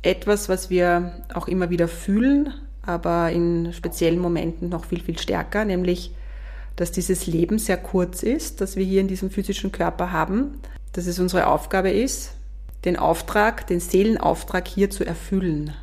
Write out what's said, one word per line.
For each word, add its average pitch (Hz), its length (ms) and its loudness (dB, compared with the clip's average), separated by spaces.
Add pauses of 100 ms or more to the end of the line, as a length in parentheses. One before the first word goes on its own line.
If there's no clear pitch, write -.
etwas, 202 460 2
was 185 220 -2
wir 175 540 2 (100)
auch 175 140 -4
immer 180 220 0
wieder 170 180 2
fühlen, 262 680 2 (300)
aber 170 480 0
in 170 420 2
speziellen 170 460 0
Momenten 170 500 -2
noch 165 160 -4
viel, 175 160 -4
viel 165 160 -6
stärker, 208 480 -2
nämlich, 180 480 0 (640)
dass 175 160 -2
dieses 180 340 0
Leben 170 320 2
sehr 196 200 0
kurz 180 440 0
ist, 285 400 -2
das 190 140 -2
wir 190 100 2
hier 190 160 4
in 190 60 2
diesem 190 240 -2
physischen 196 400 -2
Körper 175 400 0
haben, 185 480 0 (340)
dass 180 140 -4
es 175 120 -2
unsere 180 280 4
Aufgabe 185 420 2
ist, - 440 0 (520)
den 180 120 2
Auftrag, 208 680 2
den 175 120 2
Seelenauftrag 190 880 2
hier 196 240 2
zu - 120 -4
erfüllen. 160 800 -2